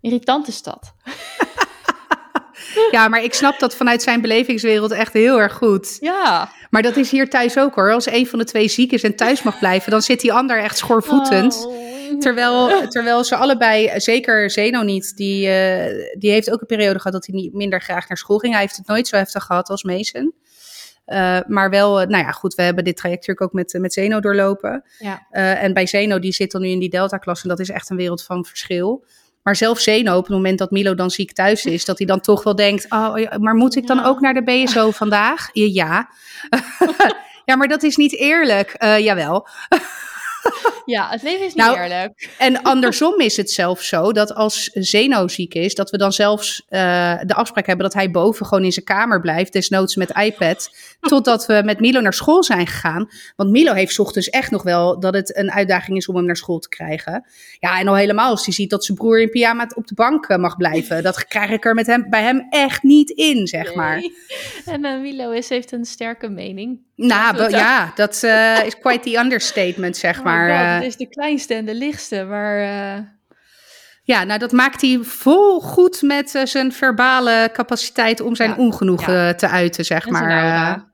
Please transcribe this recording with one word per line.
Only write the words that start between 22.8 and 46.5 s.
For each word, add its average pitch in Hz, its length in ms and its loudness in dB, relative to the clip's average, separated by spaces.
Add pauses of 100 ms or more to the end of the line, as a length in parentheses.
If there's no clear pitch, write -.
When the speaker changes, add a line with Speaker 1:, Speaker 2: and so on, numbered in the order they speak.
Speaker 2:
dit 175 140 -2
traject 180 300 -6
natuurlijk 190 200 -4
ook 185 120 -4
met, 175 140 -6
eh, 180 80 -4
met 185 120 -4
Zeno 208 260 -2
doorlopen. 202 640 -2 (160)
Speaker 1:
Ja. 196 300 -12
Speaker 2:
Eh, 190 340 0
en 190 100 0
bij 185 140 2
Zeno, 202 320 0
die 185 140 -4
zit 190 180 -4
dan 190 100 -6
nu 185 60 -2
in 185 120 -2
die 180 100 -4
Delta-klas 185 540 -4
en 185 60 -6
dat 175 100 -4
is 185 100 -6
echt 175 200 -10
een 185 80 -6
wereld 175 260 -4
van 180 220 -6
verschil. 190 600 -6 (380)
Maar 196 120 2
zelfs 226 280 0
Zeno, 214 340 4
op 185 60 2
het 196 120 -2
moment 190 220 2
dat 190 140 -2
Milo 196 240 0
dan 180 140 -2
ziek 180 240 -6
thuis 208 320 0
is, 170 200 -4
dat 185 120 -4
hij 190 100 -2
dan 190 120 2
toch 208 240 2
wel 208 120 0
denkt: 202 340 0
"Oh, 220 300 0
ja, 220 180 -4
maar 220 160 2
moet 247 220 4
ik 247 120 -2
dan 262 100 2
Speaker 1:
Ja. 247 80 0
Speaker 2:
ook 262 140 2
naar 269 140 2
de 254 300 0
B 247 60 0
S 233 80 0
O 220 140 4
vandaag?" 214 600 -2
Ja, 214 180 2
ja. 180 380 -2 (400)
<laughs> - 960 0
Ja, 262 100 2
maar 277 120 2
dat 302 160 0
is 294 120 2
niet 294 200 4
eerlijk. 269 540 2
Eh, 214 300 2
jawel. 190 480 0 (220)
<laughs> - 320 -2 (840)
Speaker 1:
Ja, 214 240 -2
het 226 120 -8
leven 370 240 -4
is 349 80 -8
niet 226 120 2
Speaker 2:
Nou, 233 140 4
Speaker 1:
eerlijk. 180 580 -6
Speaker 2:
en 254 240 2
andersom 269 580 2
is 226 180 2
het 202 140 -4
zelfs 180 360 -2
zo 175 240 0
dat 208 240 0
als 214 280 -2 (100)
Zeno 208 540 2
ziek - 260 -8
is, 175 220 -2
dat 196 140 -4
we 208 80 -4
dan 196 140 2
zelfs, 208 560 0